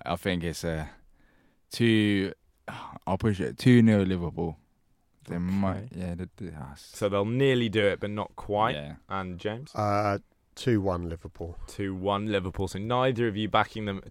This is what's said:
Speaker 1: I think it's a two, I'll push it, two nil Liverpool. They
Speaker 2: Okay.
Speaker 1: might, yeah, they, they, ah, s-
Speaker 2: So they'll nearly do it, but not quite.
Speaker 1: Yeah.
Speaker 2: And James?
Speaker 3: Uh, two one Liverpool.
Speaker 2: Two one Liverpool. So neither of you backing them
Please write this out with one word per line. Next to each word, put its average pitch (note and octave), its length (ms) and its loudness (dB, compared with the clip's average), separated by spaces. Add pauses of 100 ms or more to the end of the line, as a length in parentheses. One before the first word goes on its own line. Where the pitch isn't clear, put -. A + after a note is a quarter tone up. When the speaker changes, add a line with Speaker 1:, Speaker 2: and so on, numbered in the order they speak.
Speaker 1:
I F2 120 -2
think F2 260 -2
it's E2+ 200 -6
a D#2+ 260 -4 (800)
two, G#2 640 2 (760)
I'll F#2 100 0
push G2+ 220 0
it, B1+ 180 -4
two B2 240 8
nil G#2+ 220 6
Liverpool. F2 540 -2 (680)
They E2+ 100 -8
Speaker 2:
Okay. F2 80 -4
Speaker 1:
might, F#2+ 520 -2
yeah, F2 200 -6
they, F2+ 120 -8 (100)
they, F2 200 -12
ah, C#2+ 160 -12
s- - 200 -20
Speaker 2:
So G#2 160 0
they'll G2+ 160 2
nearly B2 420 2
do G#2 180 2
it, F#2 140 2
but G#2 120 -6
not G#2 240 -6
quite. G#2+ 400 0
Speaker 1:
Yeah. D2 200 -10 (140)
Speaker 2:
And F#2 300 -6
James? A#2 360 -8
Speaker 3:
Uh, G#2 440 2 (360)
two A#2 240 2
one F2 300 -2
Liverpool. E2 480 -10 (100)
Speaker 2:
Two G2 280 -6
one G2+ 360 -2
Liverpool. F#2+ 360 -2
So F#2 120 -8
neither A#2+ 480 0
of G2+ 80 -2
you G#2+ 140 -2
backing G#2+ 360 2
them G2 260 -4